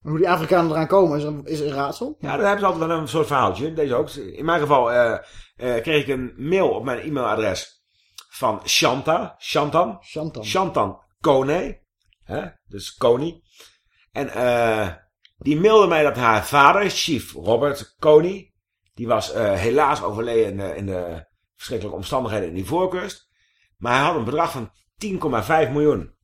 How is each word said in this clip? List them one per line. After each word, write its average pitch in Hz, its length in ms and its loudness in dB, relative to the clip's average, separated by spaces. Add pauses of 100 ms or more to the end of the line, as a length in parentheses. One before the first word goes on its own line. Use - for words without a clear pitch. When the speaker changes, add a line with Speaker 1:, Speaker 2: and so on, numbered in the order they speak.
Speaker 1:
En 151 80 -12
hoe 156 80 -2
die 175 120 2
Afrikanen 165 420 2
eraan 156 160 -2
komen 175 300 4
is 147 60 -4
een, 147 220 -8
is 151 140 -6
een 147 140 -4
raadsel. 160 460 -6
Speaker 2:
Ja, 143 180 -6
daar 202 100 0
hebben 202 120 2
ze 202 60 -2
altijd 165 240 0
wel 165 80 0
een 156 100 -6
soort 151 200 0
verhaaltje. 127 460 0
Deze 143 220 -2
ook. - 140 -2
In 123 360 -12
mijn 165 140 2
geval, 135 320 2
eh, 120 220 2 (420)
eh, 120 260 -4
kreeg 156 200 0
ik - 60 -6
een 127 300 -6
mail 165 320 0
op 110 140 -4
mijn 123 160 -4
e-mailadres 110 840 -4 (460)
van 107 360 -4
Shanta. 127 760 0
Shantan. 160 640 -2
Speaker 1:
Shantan. 151 420 -10
Speaker 2:
Shantan 123 580 -2 (160)
Kone. 147 600 0 (420)
Hè? 127 220 -8 (220)
Dus - 280 -14
Kony. 135 460 0 (680)
En, 131 180 -8
eh, 117 600 0 (480)
die 151 220 0
mailde 208 280 8
mij 160 160 4
dat 143 120 2
haar 113 300 4
vader, 165 440 6
Chief - 440 -4
Robert 113 680 -2
Kony, 170 540 4 (400)
die 113 140 -10
was, 117 240 0
eh, 107 220 0
helaas 135 500 2
overleden 113 480 0
in 95 60 -8
de, 92 180 -8
in 98 100 -10
de 87 400 -8 (300)
verschrikkelijke 98 440 -8
omstandigheden 107 480 -4
in 80 80 -10
die 95 100 -6
voorkust. 185 640 -4 (480)
Maar 120 180 -2
hij 135 100 2
had 170 100 0
een 127 100 -4
bedrag 151 260 -2
van 117 200 -10 (260)
tien 196 200 -8
komma 123 260 -2
vijf 156 260 0
miljoen. 139 440 0 (100)